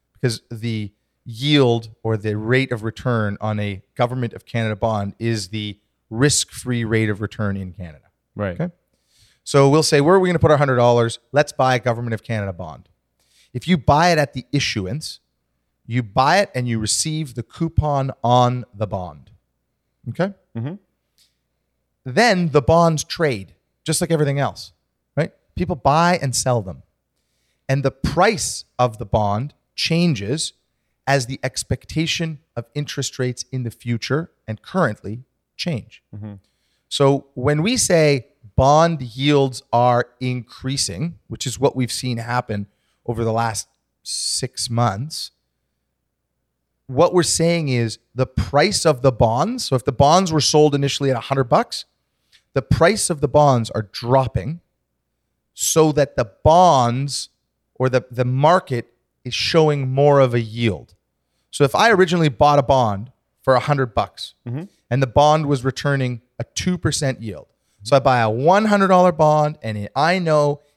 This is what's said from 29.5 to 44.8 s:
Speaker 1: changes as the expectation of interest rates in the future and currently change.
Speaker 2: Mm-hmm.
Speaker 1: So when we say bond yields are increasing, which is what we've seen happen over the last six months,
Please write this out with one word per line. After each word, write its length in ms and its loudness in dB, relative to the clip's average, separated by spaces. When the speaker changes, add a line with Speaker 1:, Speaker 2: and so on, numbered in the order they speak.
Speaker 1:
changes 800 -2
as 200 0
the 160 -12
expectation 960 -6
of 200 -8
interest 440 -8
rates 320 -4
in 140 -6
the 60 -6
future 600 -4
and 160 -10
currently 640 -4
change. 480 -8
Speaker 2:
Mm-hmm. 200 -12
Speaker 1:
So 460 0
when 280 -2
we 140 0
say 520 2
bond 460 4
yields 600 0
are 380 2
increasing, 1080 -8
which 220 -10
is 100 -10
what 160 0
we've 180 -4
seen 260 -6
happen 480 -6
over 180 -4
the 80 -2
last 360 -4
six 680 -8
months, 640 -4